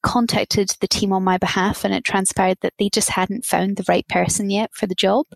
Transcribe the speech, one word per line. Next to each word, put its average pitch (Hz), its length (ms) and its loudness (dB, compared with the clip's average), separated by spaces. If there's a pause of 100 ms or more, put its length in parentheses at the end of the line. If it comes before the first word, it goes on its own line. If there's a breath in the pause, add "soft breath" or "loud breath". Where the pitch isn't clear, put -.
contacted 226 760 0
the - 80 0
team - 240 -2
on 190 100 2
my 185 160 2
behalf 185 460 0
and 196 100 0
it 180 100 -2
transpired 190 580 0
that - 160 -2
they 202 100 0
just - 220 0
hadn't 185 340 -2
found 190 320 0
the 185 120 -4
right 180 200 2
person 180 420 0
yet 208 220 0
for - 140 -4
the 185 80 -2
job. 202 420 2